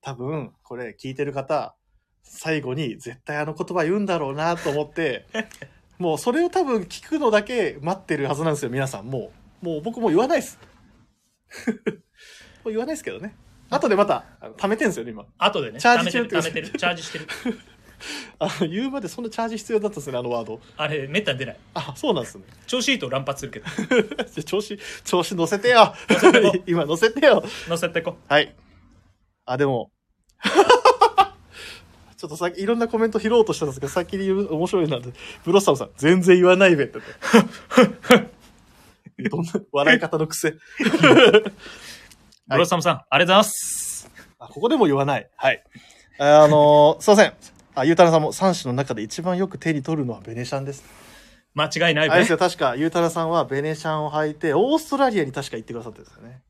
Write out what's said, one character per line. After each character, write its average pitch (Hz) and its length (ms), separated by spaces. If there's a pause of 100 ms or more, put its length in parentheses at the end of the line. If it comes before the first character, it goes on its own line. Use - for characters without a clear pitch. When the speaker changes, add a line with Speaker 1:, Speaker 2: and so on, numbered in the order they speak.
Speaker 1:
多 135 120
分、 127 400 (100)
こ 120 140
れ 117 200
聞 127 140
い 131 40
て 143 100
る 139 80
方、 139 420 (480)
最 160 380
後 127 120
に 131 240
絶 120 280
対 147 120
あ 147 80
の 156 80
言 170 220
葉 175 80
言 170 120
う 214 40
ん 208 60
だ 185 120
ろ 143 140
う - 20
な 160 220
と 165 140
思 147 160
っ 147 60
て、 143 340 (380)
Speaker 2:
<laughs> - 360
Speaker 1:
も 165 160
う - 20
そ 240 140
れ 311 120
を 349 60
多 381 140
分 233 200
聞 - 240
く 311 120
の 247 120
だ 208 120
け 208 380
待 175 200
っ - 40
て 165 100
る 139 120
は 139 80
ず 147 100
な 160 60
ん - 20
で 143 60
す 143 40
よ、 120 80
皆 131 160
さ 107 140
ん。 110 60
も 127 240 (300)
う。 185 40
も 160 140
う - 20
僕 233 180
も 226 80
う - 40
言 165 80
わ 254 80
な 311 100
い - 20
っ - 20
す。 - 160 (920)
<laughs> - 180 (960)
も - 20
う 233 40
言 214 100
わ 247 60
な 311 80
い - 20
っ - 20
す - 60
け - 80
ど 95 80
ね。 202 160 (340)
後 262 200
で 202 60
ま 196 100
た、 156 180 (160)
あ 117 100
の、 110 60
貯 - 140
め 220 80
て 294 100
ん 180 60
す - 60
よ 117 60
ね、 120 60
今。 104 140 (120)
Speaker 2:
後 180 240
で 113 100
ね。 117 80
Speaker 1:
チ 240 80
ャ 240 100
ー 226 80
ジ - 60
中 247 120
っ - 40
て 196 100
Speaker 2:
貯 160 80
め 165 60
て 160 100
る、 - 20
貯 - 0
め 165 40
て - 60
る。 - 60
チ 180 60
ャ 175 60
ー 170 40
ジ 165 80
し - 80
て 160 80
る。 156 80 (640)
Speaker 1:
<laughs> - 480
あ 151 80 (140)
の、 170 60
言 208 200
う 262 40
ま 277 100
で 180 80
そ - 120
ん 240 40
な 220 40
チ - 80
ャ 226 80
ー 226 40
ジ 226 80
必 214 160
要 214 80
だ 208 80
っ - 20
た - 60
ん - 20
で 139 60
す 139 60
ね、 123 60
あ 123 60
の 123 60
ワ 117 140
ー - 20
ド。 110 160 (160)
Speaker 2:
あ 151 100
れ、 147 200
め 156 120
っ - 40
た 143 100
に 127 60
出 131 60
な 113 60
い。 - 80 (140)
Speaker 1:
あ、 151 240
そ 302 140
う - 20
な 143 80
ん 113 40
す - 120
ね。 - 80 (200)
Speaker 2:
調 247 160
子 240 80
い 269 60
い 208 40
と 127 100
乱 135 160
発 139 160
す 143 40
る 110 60
け 110 80
ど。 - 60 (340)
Speaker 1:
<laughs> 220 320
じ - 80
ゃ、 - 40
調 196 180
子、 208 180 (240)
調 180 180
子 180 140
乗 170 100
せ 196 140
て 233 100
よ。 226 240 (160)
Speaker 2:
乗 - 80
せ - 140
て 233 100
こ 196 140
う。 180 80
Speaker 1:
<laughs> - 20
今 170 200
乗 156 100
せ 220 160
て 277 140
よ。 220 180 (240)
Speaker 2:
乗 170 100
せ 170 120
て 170 120
こ 165 100
う。 - 40 (180)
Speaker 1:
は 147 60
い。 - 160 (880)
あ、 127 120
で 143 80
も。 127 260 (500)
<laughs> - 60 (1700)
ち - 80
ょ - 20
っ - 20
と 147 80
さ 175 100
っ 180 40
き 175 100
い 196 40
ろ 233 100
ん 233 40
な 233 80
コ 233 100
メ 226 100
ン 214 40
ト 214 80
拾 220 140
お 240 80
う 220 40
と 170 80
し - 60
た 160 60
ん 143 40
で 131 40
す 135 60
け 139 80
ど、 135 40
先 180 260
に 190 80
言 190 100
う、 196 180
面 165 140
白 180 160
い 147 60
な 131 100
っ - 20
て。 123 80 (340)
ブ 170 80
ロ 196 80
ッ - 20
サ 190 100
ム 135 60
さ - 80
ん、 - 120
「全 175 240
然 180 160
言 180 80
わ 180 120
な 190 100
い 175 80
べ」 139 100
っ - 20
て。 - 120
<laughs> - 80 (2250)
ど 170 120
ん 170 40
な 170 60 (200)
笑 147 260
い - 20
方 165 180
の 156 100
癖。 156 360
<laughs> - 160 (1700)
Speaker 2:
ブ 135 100
ロ 170 60
ッ - 20
サ 175 120
ム 165 40
さ 170 100
ん、 165 180
あ 135 80
り - 20
が - 0
と 175 40
う - 20
ご - 20
ざ 185 80
い - 20
ま 214 60
す。 - 640 (300)
Speaker 1:
あ、 120 80
こ - 140
こ 233 80
で 311 80
も 226 80
言 139 100
わ 139 100
な 139 120
い。 - 180
は 135 160
い。 - 120 (560)
あ 151 280
の 147 520
ー、 - 20
す - 60
い - 40
ま 202 40
せ 202 120
ん。 - 60 (420)
あ、 131 100
ゆ 165 80
う - 20
た 180 80
ろ 170 60
う - 20
さ 160 60
ん 156 40
も、 147 120
「三 185 200
種 - 140
の 123 60
中 135 200
で 110 80
一 110 200
番 180 160
よ 190 100
く 185 100
手 165 160
に 139 100
取 160 180
る 135 40
の 120 80
は - 80
ベ 113 140
ネ 120 100
シ - 80
ャ 139 60
ン 139 60
で 139 80
す」。 - 100 (720)
Speaker 2:
間 151 100
違 165 260
い 151 40
な 151 100
い 147 40
べ。 156 40
Speaker 1:
あ - 20
れ 180 60
で - 60
す - 40
よ、 160 60
確 - 200
か、 131 180
ゆ 151 120
う 160 40
た 170 100
ろ 170 60
う - 20
さ 165 140
ん 160 60
は 165 160
ベ 135 160
ネ 156 140
シ 151 100
ャ 156 120
ン 151 80
を 147 60
履 151 180
い 151 60
て、 151 180
オ 156 60
ー 277 200
ス 311 100
ト 285 80
ラ 269 120
リ 208 100
ア 151 60
に 127 60
確 135 200
か 120 60
行 110 80
っ - 20
て 117 60
く 120 60
だ 110 40
さ 120 60
っ - 40
て - 60
る - 60
ん - 20
で - 60
す - 20
よ - 80
ね。 127 260